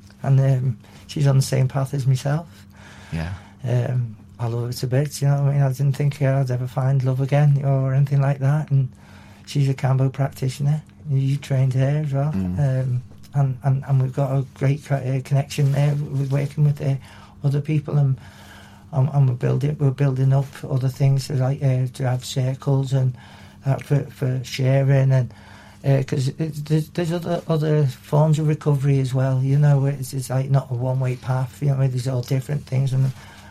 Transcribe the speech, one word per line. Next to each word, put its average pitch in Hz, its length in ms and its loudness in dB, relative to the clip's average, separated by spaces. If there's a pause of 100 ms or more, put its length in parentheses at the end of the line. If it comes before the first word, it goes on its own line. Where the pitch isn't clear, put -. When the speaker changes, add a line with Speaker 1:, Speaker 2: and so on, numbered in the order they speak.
(220)
Speaker 1:
and, 135 180 4
um, 131 380 2 (280)
she's 147 200 -2
on 135 100 4
the 135 60 4
same 131 260 0
path 135 260 -4
as 135 120 -4
myself. 139 400 0 (680)
Speaker 2:
Yeah. 82 220 -6 (280)
Speaker 1:
Um, 120 540 -2 (220)
I 123 100 -4
love 120 180 -4
her 123 60 -6
to 127 140 -6
bits, 139 360 -2
you 139 60 2
know 143 140 2
what 139 80 2
I - 20 0
mean? 143 100 2
I 139 100 4
didn't 139 240 0
think, 143 240 -2
uh, 135 200 2
I'd 131 100 -2
ever 123 160 -2
find 131 380 0
love 131 160 0
again 139 440 2
or 135 300 0
anything 139 260 2
like 139 200 0
that, 143 300 0
and 135 180 2 (580)
she's 143 220 0
a 135 60 0
Kambo 131 380 0
practitioner. 139 680 -2 (260)
You 135 280 0
trained 135 380 0
her 139 300 2
as 139 80 -4
well. 139 200 -2
Speaker 2:
Mm. 131 500 0
Speaker 1:
Um, 123 200 -2 (320)
and, 135 300 0
and, 135 220 0
and 135 160 2
we've 131 120 -2
got 139 180 -2
a 135 100 0 (120)
great 139 300 0
co-, 139 120 -2
uh, 131 280 -2
connection 139 480 0
there 143 220 2
with 139 380 -4
working 143 320 0
with, 147 160 2
uh, 139 160 0 (460)
other 143 180 0
people, 147 380 0
and, 135 180 4 (760)
and, 131 180 2
and 139 180 4
we're 123 60 0
building, 131 440 0
we're 139 120 2
building 135 420 2
up 135 140 2 (220)
other 135 200 0
things, 135 420 2
like, 131 320 -2
uh, 131 320 2
to 131 140 -4
have 127 160 -2
circles 135 680 -2
and, 131 220 2 (520)
uh, 135 100 0
for, 143 280 -2
for 131 400 -4
sharing, 135 680 2
and, 127 200 2 (520)
uh, 135 220 2
'cause 139 220 -2
it, 151 380 -6
there's, 156 240 0
there's 170 220 -4
other, 175 360 -4
other 151 380 2
forms 151 520 2
of 156 100 0
recovery 143 520 2
as 131 120 -2
well, 131 300 0
you 135 160 2
know, 143 280 6
it's, 135 280 -4
it's, 135 160 -6
like, 131 180 -2
not 135 220 0
a 127 40 -2
one-way 127 420 -2
path, 131 440 -4
you 147 80 0
know 139 60 2
what 135 60 -2
I - 20 2
mean? 135 80 2
There's 123 180 -4
all 127 140 -2
different 135 440 -4
things, 135 260 -2
and, 131 120 2 (460)